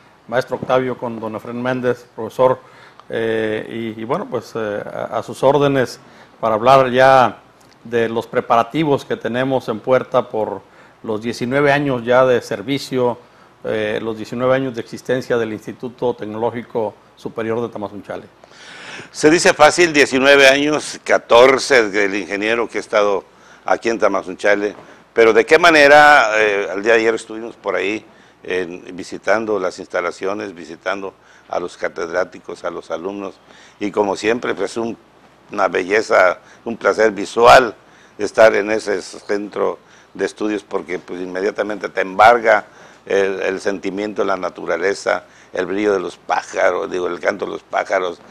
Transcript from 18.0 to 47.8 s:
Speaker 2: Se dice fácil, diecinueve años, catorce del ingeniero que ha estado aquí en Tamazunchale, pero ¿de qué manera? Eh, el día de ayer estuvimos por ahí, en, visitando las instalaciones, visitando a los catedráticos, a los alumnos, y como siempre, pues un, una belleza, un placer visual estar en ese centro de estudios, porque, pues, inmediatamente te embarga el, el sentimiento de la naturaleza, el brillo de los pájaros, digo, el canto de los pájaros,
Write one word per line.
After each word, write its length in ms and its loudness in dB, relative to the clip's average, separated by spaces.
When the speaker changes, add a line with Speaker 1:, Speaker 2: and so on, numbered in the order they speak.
Speaker 2:
Se 200 2
dice 220 4
fácil, 400 4
diecinueve 560 6
años, 540 0
catorce 880 6
del 240 0
ingeniero 540 -4
que 100 -8
ha 20 -2
estado 440 0
aquí 240 -2
en 100 -2
Tamazunchale, 760 0
pero 200 6
¿de 120 6
qué 140 6
manera? 800 8
Eh, 360 0
el 100 -6
día 100 2
de 80 4
ayer 160 2
estuvimos 400 -12
por 180 -6
ahí, 300 -4
en, 520 -8
visitando 640 -4
las 180 -4
instalaciones, 760 -6
visitando 600 -10
a 120 -6
los 160 -10
catedráticos, 880 -8
a 60 -6
los 200 -14
alumnos, 440 -10
y 120 -6
como 260 -2
siempre, 380 -2
pues 220 -6
un, 200 -6
una 160 0
belleza, 720 2
un 120 -8
placer 360 2
visual 640 4
estar 360 4
en 160 -2
ese 300 -4
centro 800 -6
de 120 -4
estudios, 400 -4
porque, 340 -8
pues, 220 -12
inmediatamente 680 -4
te 120 -6
embarga 640 0
el, 360 -2
el 180 -4
sentimiento 640 -6
de 60 -2
la 80 -2
naturaleza, 880 -4
el 140 -4
brillo 260 -2
de 80 0
los 160 -10
pájaros, 720 -2
digo, 160 -4
el 140 -8
canto 240 -4
de 80 -10
los 100 -12
pájaros, 580 -4